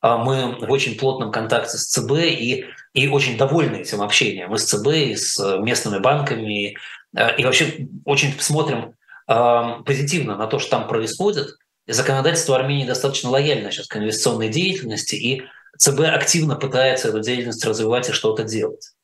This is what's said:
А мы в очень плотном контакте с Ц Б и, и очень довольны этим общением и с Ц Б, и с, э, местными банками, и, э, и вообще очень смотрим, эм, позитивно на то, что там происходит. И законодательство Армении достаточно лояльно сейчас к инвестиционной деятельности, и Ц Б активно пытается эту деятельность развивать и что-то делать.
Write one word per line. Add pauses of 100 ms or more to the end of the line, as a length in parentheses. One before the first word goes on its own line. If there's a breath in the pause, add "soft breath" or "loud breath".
А
мы
в
очень
плотном
контакте
с
Ц
Б
и, (260 loud breath)
и
очень
довольны
этим
общением
и
с
Ц
Б,
и
с,
э,
местными
банками,
и, (400 loud breath)
э,
и
вообще (160)
очень
смотрим, (320 loud breath)
эм,
позитивно
на
то,
что
там
происходит. (380)
И
законодательство
Армении
достаточно
лояльно
сейчас
к
инвестиционной
деятельности,
и (340 loud breath)
Ц
Б
активно
пытается
эту
деятельность
развивать
и
что-то
делать. (140)